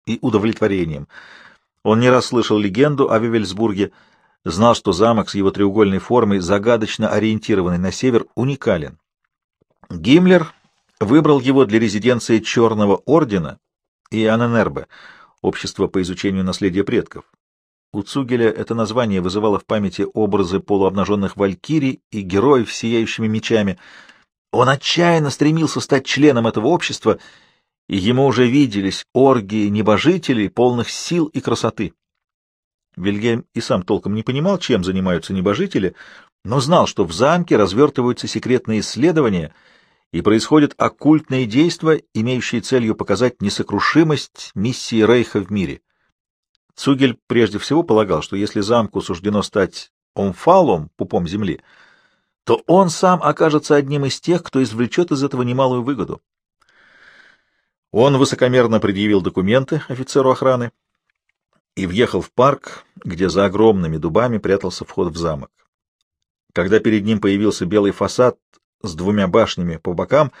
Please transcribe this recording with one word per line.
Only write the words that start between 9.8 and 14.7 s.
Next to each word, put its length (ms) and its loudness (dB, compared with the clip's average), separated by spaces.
Гиммлер 640 4
выбрал 400 4
его 240 4
для 160 2
резиденции 580 0
Черного 640 2
Ордена 540 0
и 160 -2
Аненербе, 600 0